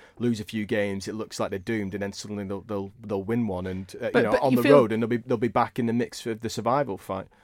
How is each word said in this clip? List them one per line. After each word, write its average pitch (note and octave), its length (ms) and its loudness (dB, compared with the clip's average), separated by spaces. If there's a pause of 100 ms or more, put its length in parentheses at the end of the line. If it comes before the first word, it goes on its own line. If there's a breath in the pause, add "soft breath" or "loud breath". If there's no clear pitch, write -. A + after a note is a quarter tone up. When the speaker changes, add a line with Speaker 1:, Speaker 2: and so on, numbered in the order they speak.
(180 loud breath)
Speaker 1:
lose A#2 220 0
a G#2+ 40 -4
few G#2+ 220 -4
games. G2+ 420 0
It G#2 60 -6
looks G#2+ 260 -8
like G2 120 -2
they're G2 80 -4
doomed, G2+ 340 -2
and G2 80 -4
then G2+ 120 -4
suddenly G#2 320 -8
they'll, G2 160 -6
they'll, G2 300 -6 (140)
they'll G2+ 160 -2
win A#2 240 0
one, F#2 220 -2
and, F#2+ 340 -6
uh, A#2 100 -2
Speaker 2:
But, - 40 2
Speaker 1:
you A#3+ 80 6
know, G#2+ 80 0
Speaker 2:
but - 100 2
Speaker 1:
on C3 120 4
Speaker 2:
you B2+ 40 6
Speaker 1:
the A#2+ 60 2
Speaker 2:
feel - 140 8
Speaker 1:
road, A2+ 140 6
and A2+ 120 0
they'll A#2 40 0
be, A#2 100 0
they'll B2 200 -2
be A2+ 100 0
back A2+ 300 0
in B2 80 2
the A2+ 80 0
mix A#2 260 -2
for A2+ 140 -4
the A2+ 160 -6
survival A#2 480 0
fight. F#2+ 300 -6 (160)